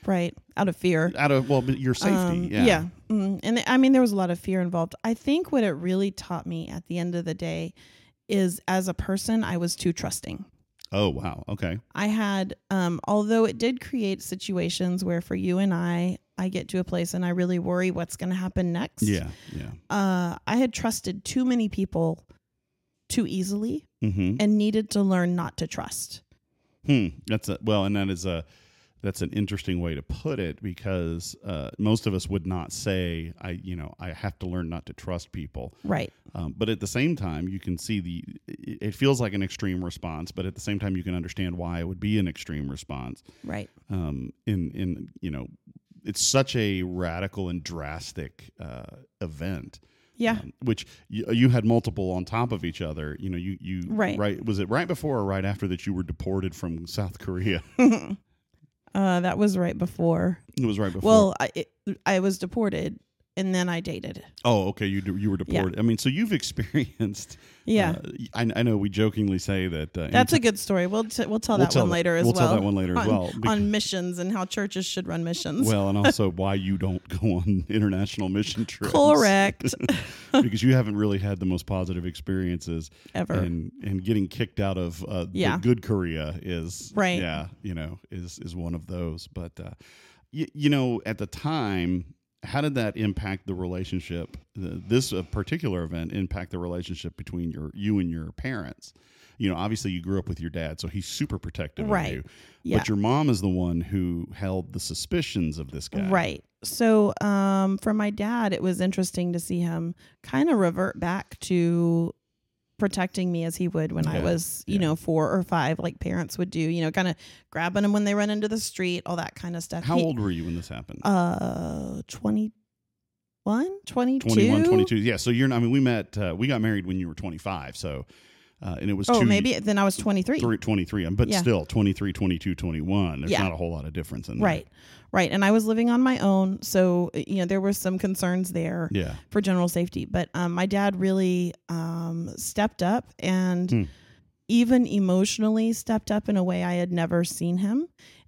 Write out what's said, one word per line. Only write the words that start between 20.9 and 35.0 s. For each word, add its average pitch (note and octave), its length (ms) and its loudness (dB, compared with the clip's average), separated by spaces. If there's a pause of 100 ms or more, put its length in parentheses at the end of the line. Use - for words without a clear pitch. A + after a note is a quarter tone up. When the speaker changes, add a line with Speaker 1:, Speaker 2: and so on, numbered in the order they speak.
Speaker 1:
too B3+ 200 0
many A#3+ 240 2
people E3 560 -2 (840)
too A3+ 180 2
easily G#3 600 -4 (160)
Speaker 2:
Mm-hmm. G2 380 2
Speaker 1:
and G#3 160 6
needed G#3+ 340 2
to G3+ 120 2
learn F3+ 320 2
not E3+ 240 -4
to E3 80 -4
trust. - 560 -10 (640)
Speaker 2:
Hmm. B2 220 4 (180)
That's A2 220 -2
a, F#2 140 -4
well, G#2 220 2
and G2+ 120 0
that G2 120 0
is F#2 160 -4
a, E2 200 -4 (580)
that's G2 200 -4
an E2+ 80 -2
interesting G2 500 -2
way E2+ 160 -2
to C#2 60 -8
put D3 380 -6
it E2 220 -6
because, F2 720 -4 (100)
uh, D2+ 340 -8
most A2 280 2
of G2 80 2
us F#2 140 -2
would F#2 200 -2
not F2+ 240 -4
say, E2+ 680 -4
"I, F#2 100 -10
you F2+ 260 -8
know, D2+ 240 -12
I F#2 120 -10
have F#2+ 280 -8
to F#2 60 -8
learn F2 220 -4
not E2+ 180 -8
to D2 60 -12
trust - 400 -8